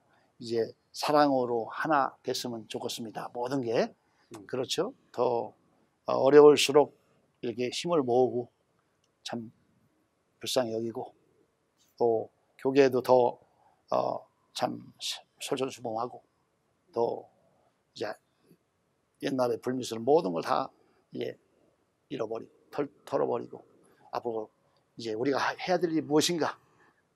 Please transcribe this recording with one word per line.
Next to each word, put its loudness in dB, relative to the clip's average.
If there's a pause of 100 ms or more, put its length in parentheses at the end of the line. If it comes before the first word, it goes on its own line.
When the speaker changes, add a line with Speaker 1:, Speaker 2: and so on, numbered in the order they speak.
(400)
Speaker 1:
이제 -4 (220)
사랑으로 0
하나 -2
됐으면 -8
좋겠습니다. -10
모든 -4
게 0 (440)
Speaker 2:
음. -20
Speaker 1:
그렇죠. -4 (180)
더, -2 (520)
어, -2
어려울수록 8 (440)
이렇게 -4
힘을 -2
모으고 2 (760)
참 -10 (880)
불쌍히 -2
여기고 -6 (840)
또 2 (300)
교계에도 4
더, 2 (520)
어, -2 (260)
참 -6
시-, -8 (220)
솔선수범하고 -6 (680)
또 -2 (640)
이제 -8 (1120)
옛날의 -2
불미스러운 -6
모든 4
걸 -4
다 -2 (400)
이제 -8 (720)
잃어버리-, -8 (220)
털-, -6 (160)
털어버리고 -4 (460)
앞으로 -6 (480)
이제 -8
우리가 -2
하-, -2
해야 -2
될 -2
일이 0
무엇인가, 0 (560)